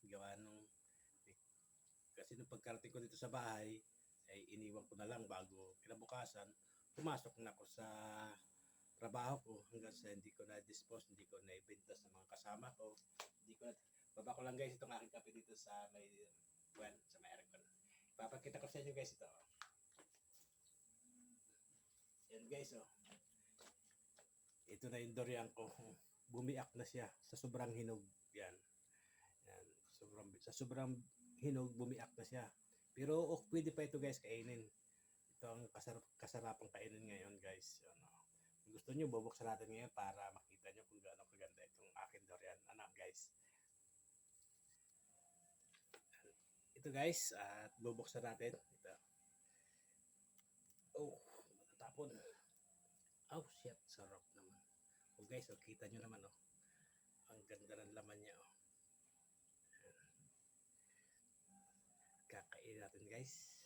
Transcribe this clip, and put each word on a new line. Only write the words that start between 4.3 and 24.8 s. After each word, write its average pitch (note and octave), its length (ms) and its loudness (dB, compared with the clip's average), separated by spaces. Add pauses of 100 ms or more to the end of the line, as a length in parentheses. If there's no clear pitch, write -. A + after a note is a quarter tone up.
iniwan G#2+ 320 -4
ko G2 140 -12
na G#2+ 80 0
lang A#2 160 0
bago F#2+ 580 -6
kinabukasan. A2 720 -4 (420)
Pumasok C3 480 6
na G#2+ 140 -2
ako G#2 80 -14
sa A2 240 -4 (1120)
trabaho B2 400 4
ko A2+ 140 -6 (180)
hanggang A2+ 240 -6
sa G#2+ 160 -6
hindi G2+ 240 -6
ko G#2+ 80 -8
na-dispose, G#2 720 -8
hindi G2 160 -16
ko G2 160 -8
na-ibenta F#2+ 480 -10
sa G#2 160 -18
mga F#2 160 -18
kasama G#2+ 480 -4
ko. A2 160 -4 (560)
Hindi - 80 -10
ko A#2+ 160 -4
na, - 20 -8 (460)
baba A2 160 0
ko B2+ 80 -4
lang, B2+ 160 0
guys, C3 160 2
itong A#2+ 240 -6
aking A#2 160 -8
kape - 160 -10
dito A2 240 -12
sa - 400 -6
may, G2+ 320 -12 (480)
well, - 220 -4 (100)
sa - 160 -18
may - 160 -10
aircon. - 240 -16 (560)
Ipapakita C3 400 0
ko C#3 80 -2
sa C#3 160 0
inyo, C#3 80 2
guys, C3 240 0
ito. - 140 -10 (3000)
Yan, D#3+ 160 -6
guys, C#3 240 0
oh. - 140 -6 (1800)
Ito A#2 240 -2